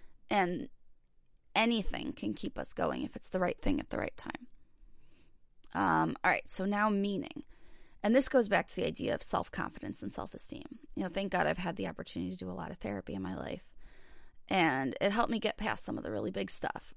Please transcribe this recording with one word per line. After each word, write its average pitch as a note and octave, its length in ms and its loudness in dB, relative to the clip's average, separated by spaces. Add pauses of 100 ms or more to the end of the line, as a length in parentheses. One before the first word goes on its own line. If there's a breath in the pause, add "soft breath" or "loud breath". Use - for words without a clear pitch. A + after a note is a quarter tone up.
(300 soft breath)
And F3+ 400 2 (840)
anything A3+ 580 4
can G3+ 200 -4
keep - 240 -6
us - 160 -6
going - 300 0
if - 120 -8
it's - 140 -10
the F#3 100 -2
right F3 220 2
thing G3 180 4
at - 100 -6
the - 80 -2
right - 200 -2
time. - 300 -10 (1300 soft breath)
Um, E3 480 4
all F3+ 80 6
right, - 160 0
so - 180 -2
now G#3 240 4
meaning. G3+ 540 0 (600 soft breath)
And G#3+ 100 6
this C#4 140 8
goes A#3 220 6
back F3+ 180 4
to - 80 -6
the - 100 2
idea - 300 0
of - 80 -4
self-confidence - 760 -2
and G2+ 100 -8
self-esteem. - 520 -8 (320)
You G3 80 -2
know, F#3 60 -2
thank G3 220 -2
God F3 160 4
I've D#3+ 100 2
had F3+ 200 -2
the F#3 100 -2
opportunity - 440 -6
to F#3 60 -8
do F#3 120 -6
a F3+ 40 -6
lot E3+ 180 -6
of F3+ 60 -10
therapy - 360 -6
in - 80 -4
my F#3 140 -4
life. - 280 -6 (840 soft breath)
And C#3 500 4
it G3 140 4
helped A3+ 180 2
me A3+ 80 0
get - 180 0
past - 280 0
some - 120 -2
of - 60 -6
the - 80 -4
really G3+ 200 0
big F#3+ 180 -2
stuff, - 480 -4